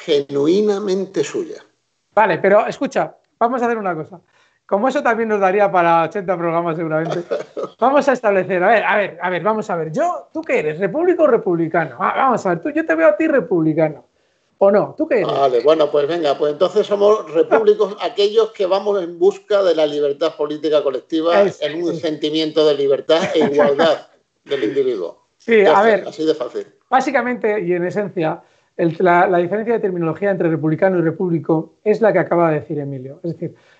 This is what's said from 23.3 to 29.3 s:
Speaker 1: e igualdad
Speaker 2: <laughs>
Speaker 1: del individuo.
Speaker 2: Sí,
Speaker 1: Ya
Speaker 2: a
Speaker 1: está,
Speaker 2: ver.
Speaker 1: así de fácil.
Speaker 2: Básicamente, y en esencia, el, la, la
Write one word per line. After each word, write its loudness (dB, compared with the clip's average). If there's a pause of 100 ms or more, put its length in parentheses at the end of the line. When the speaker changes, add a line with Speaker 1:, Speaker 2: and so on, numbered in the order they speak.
Speaker 1:
e 2 (120)
igualdad 2 (180)
Speaker 2:
<laughs> -20
Speaker 1:
del -4
individuo. -4 (120)
Speaker 2:
Sí, 2
Speaker 1:
Ya 6
Speaker 2:
a 4
Speaker 1:
está, 4
Speaker 2:
ver. -10
Speaker 1:
así -6
de 2
fácil. -8 (220)
Speaker 2:
Básicamente, -2
y -2
en -2
esencia, -4 (360)
el, 0
la, 4
la 0